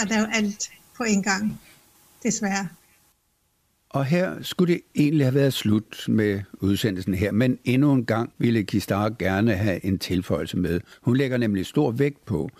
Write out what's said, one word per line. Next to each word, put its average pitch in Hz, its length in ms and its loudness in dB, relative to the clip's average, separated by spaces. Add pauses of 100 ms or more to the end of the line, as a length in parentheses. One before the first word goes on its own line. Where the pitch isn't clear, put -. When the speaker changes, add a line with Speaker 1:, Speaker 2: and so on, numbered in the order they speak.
Speaker 1:
at 196 80 -2
lave 220 240 0
alt 208 360 -2 (260)
på 254 80 -6
en 202 180 2
gang, 202 380 -2 (640)
desværre. 196 460 -2 (1200)
Speaker 2:
Og 139 140 -2
her 175 380 -2
skulle 175 320 0
det - 80 -6 (120)
egentlig 147 320 4
have 127 80 2
været 139 200 4
slut - 540 0
med 104 320 2 (200)
udsendelsen 95 540 0
her, 98 180 0
men 127 320 2
endnu 135 280 4
en 127 120 2
gang 117 340 -2
ville 117 260 2
Kistar 104 440 0 (100)
gerne 95 380 2
have 98 280 -2
en 95 140 0
tilføjelse 90 580 -2
med. 87 240 0 (220)
Hun 120 140 2
lægger 131 200 0
nemlig 104 300 0
stor 147 240 0
vægt 139 340 -2
på, 78 360 -4